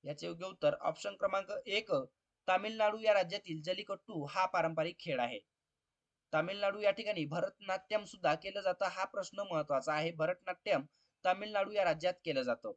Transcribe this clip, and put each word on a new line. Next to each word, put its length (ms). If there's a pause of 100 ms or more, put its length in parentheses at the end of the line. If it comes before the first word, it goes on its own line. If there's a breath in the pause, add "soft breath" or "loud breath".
याचे 240
योग्य 180
उत्तर 280
ऑप्शन 420
क्रमांक 360 (140)
एक, 260 (560)
तामिळनाडू 520
या 140
राज्यातील 480
जल्लीकट्टू 640
हा 200
पारंपरिक 540
खेळ 200
आहे. 200 (960)
तामिळनाडू 460
या 120
ठिकाणी 340
भरतनाट्यम 800
सुद्धा 320
केलं 260
जातं, 240
हा 200
प्रश्न 340
महत्वाचा 540
आहे. 180
भरतनाट्यम 760 (400)
तामिळनाडू 460
या 140
राज्यात 280 (120)
केलं 160
जातं. 360